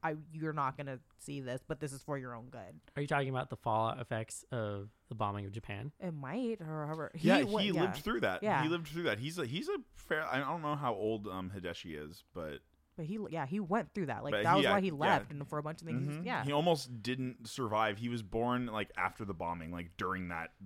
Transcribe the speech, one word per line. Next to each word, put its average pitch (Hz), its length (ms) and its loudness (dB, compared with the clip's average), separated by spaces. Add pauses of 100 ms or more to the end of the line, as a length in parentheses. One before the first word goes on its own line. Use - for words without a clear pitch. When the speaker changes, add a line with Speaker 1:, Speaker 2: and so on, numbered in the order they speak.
Speaker 1:
I, 156 140 0 (160)
you're 156 180 -2
not 139 240 0
gonna 139 240 -6 (180)
see 143 220 -8
this, 127 260 -4
but 151 140 -4
this 143 140 -6
is 135 100 -14
for 143 140 -4
your 127 180 -8
own 117 140 -12
good." 101 320 -14 (160)
Speaker 2:
Are 143 40 2
you 147 60 0
talking 143 220 4
about 131 200 0
the 123 60 -6
fallout 113 460 2
effects 113 500 -4
of 104 380 -2 (180)
the 117 80 -10
bombing 101 300 0
of 98 80 -8
Japan? 110 440 -8
Speaker 1:
It 180 140 -4
might, 190 480 -2
or 156 280 -4
however. 156 280 -4
Speaker 3:
Yeah, 208 280 8
Speaker 1:
wa-, 214 160 2
Speaker 3:
he 202 100 4
Speaker 1:
yeah. - 140 4
Speaker 3:
lived 113 200 0
through 160 160 0
that. 98 240 2
Speaker 1:
Yeah. 170 200 4
Speaker 3:
He 156 40 2
lived 165 220 -2
through 165 140 -2
that. 110 160 2
He's 165 200 -4
a, 143 60 0
he's 202 240 -2
a 403 80 0 (180)
fair, 156 320 -2
I 131 120 0
don't 156 220 -2
know 151 140 0
how 135 180 0
old, 104 360 0
um, 92 220 -4
Hideshi 87 460 -6
is, 76 360 -10
but 78 260 -6 (380)
Speaker 1:
But 160 80 -6
he, 202 120 -4 (120)
yeah, 156 160 -2
he 180 160 -2
went 180 320 -2
through 185 140 -2
that. 110 160 -4
Like, 143 80 -4
Speaker 3:
But 104 120 4
Speaker 1:
that 165 80 8
Speaker 3:
he, 185 60 8
Speaker 1:
was - 80 8
Speaker 3:
yeah, - 60 6
Speaker 1:
why 202 100 6
he 196 60 2
Speaker 3:
yeah. 165 60 0
Speaker 1:
left 151 380 2
and 143 160 -6
for 151 100 -4
a 147 60 -2
bunch 156 180 -6
of 160 60 -12
things. 147 220 0
Speaker 3:
Mm-hmm. 156 160 -4
Speaker 1:
Yeah. 220 180 -2
Speaker 3:
He 139 80 0
almost 147 500 4
didn't 127 460 -2
survive. 107 500 2
He 120 120 -4
was 120 120 -2
born, 120 460 2
like, 107 300 -2
after 92 260 2
the 98 100 -4
bombing, 85 380 -4
like, 87 260 -6
during 92 300 0
that, 85 240 -4 (140)